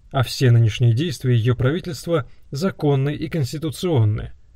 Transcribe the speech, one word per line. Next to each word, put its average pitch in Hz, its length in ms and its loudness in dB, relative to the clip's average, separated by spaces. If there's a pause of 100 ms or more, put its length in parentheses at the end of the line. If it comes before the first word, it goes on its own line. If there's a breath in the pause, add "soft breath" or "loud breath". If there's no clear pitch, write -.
(120)
а - 120 0
все 127 280 2
нынешние 117 400 4
действия 131 420 0
её 120 220 2
правительства 156 720 -2 (260 soft breath)
законны 143 640 -2
и 160 140 -8
конституционны. 147 1040 -2 (220)